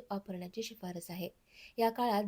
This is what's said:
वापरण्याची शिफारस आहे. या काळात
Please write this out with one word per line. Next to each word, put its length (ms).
वापरण्याची 520
शिफारस 480
आहे. 180
या 120
काळात 380